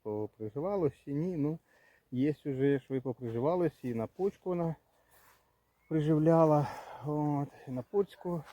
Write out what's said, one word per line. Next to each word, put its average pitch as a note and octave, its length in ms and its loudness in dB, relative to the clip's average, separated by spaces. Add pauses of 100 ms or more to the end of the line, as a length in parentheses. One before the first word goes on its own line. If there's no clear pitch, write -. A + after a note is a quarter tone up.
поприживалось B2+ 920 -4 (120)
чи C#3+ 80 -8
ні. E3+ 240 -4
Ну, D3+ 220 -2 (520)
є C#3 240 0 (100)
вже, C#3 340 2
що C3+ 160 -8
і C3 40 -2
поприживалось, C3 840 -2
і B2 100 -4
на A2+ 140 -2
почку G3 420 -6
вона E3+ 260 -2 (1120)
приживляла. D#3 800 6 (380)
От, D3 440 -2 (180)
і C3+ 40 -8
на B2+ 120 -6
почку, F3+ 680 -4